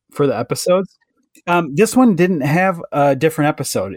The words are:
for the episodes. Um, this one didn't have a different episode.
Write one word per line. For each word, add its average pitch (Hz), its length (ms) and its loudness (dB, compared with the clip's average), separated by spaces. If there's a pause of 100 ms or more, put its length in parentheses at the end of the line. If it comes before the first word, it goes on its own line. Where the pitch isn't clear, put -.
(100)
for 147 160 -2
the 120 100 0
episodes. 180 640 -2 (480)
Um, 170 300 0
this 220 180 2
one 240 220 4
didn't 175 240 0
have 175 500 0
a 143 240 2
different 151 340 0
episode. 110 480 -4